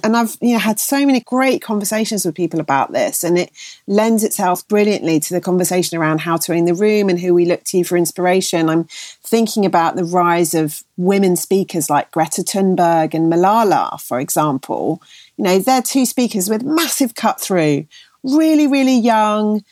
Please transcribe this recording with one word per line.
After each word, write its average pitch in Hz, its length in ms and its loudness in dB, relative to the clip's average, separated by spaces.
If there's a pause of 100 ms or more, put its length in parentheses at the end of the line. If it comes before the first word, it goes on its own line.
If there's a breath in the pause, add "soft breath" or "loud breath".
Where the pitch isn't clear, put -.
and 220 120 2
I've, 233 240 0
you 240 140 2
know, 226 60 2
had 208 200 -2
so 277 240 -2
many 269 180 2
great 262 420 0
conversations 214 640 -2
with 165 100 -2
people 165 240 -2
about 139 340 0
this, - 300 -2
and 175 160 2
it 175 120 -4 (360 loud breath)
lends 220 360 2
itself 185 440 -2
brilliantly 202 520 0
to - 140 -6
the 175 80 -2
conversation 180 560 -2
around 156 240 0
how 165 160 -2
to 170 160 -6
read 170 140 0
the 175 80 0
room 208 340 0
and 175 100 0
who 180 140 0
we 175 120 4
look 175 200 -2
to 180 180 0
for 175 140 -2
inspiration. 180 720 0
I'm 165 140 0 (400 loud breath)
thinking 226 420 0
about 170 300 0
the 185 100 -4
rise 175 480 0
of 156 300 -2 (120)
women 190 400 2
speakers 180 540 -2
like - 220 0
Greta - 320 -2
Thunberg 175 720 0
and 165 180 2
Malala, 180 680 2
for 123 200 -6
example. 147 840 -2 (360 loud breath)
You - 60 -4
know, 190 160 4
they're 262 220 2
two 254 240 0
speakers 214 440 -2
with 214 140 -2
massive 285 520 -2
cut - 260 -2
through, 151 460 0 (360 loud breath)
really, 302 440 4
really 262 300 2
young. 214 760 2